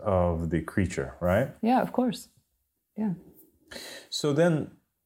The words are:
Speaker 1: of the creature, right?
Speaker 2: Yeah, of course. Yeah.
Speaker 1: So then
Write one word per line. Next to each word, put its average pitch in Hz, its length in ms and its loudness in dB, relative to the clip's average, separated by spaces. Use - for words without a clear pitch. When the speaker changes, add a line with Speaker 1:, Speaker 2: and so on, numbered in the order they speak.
Speaker 1:
of 87 460 2
the 82 100 2
creature, 76 600 -4
right? 92 280 2
Speaker 2:
Yeah, 240 180 2
of - 120 -2
course. 247 360 -2
Yeah. 208 200 -4
Speaker 1:
So 147 240 -2
then 160 360 2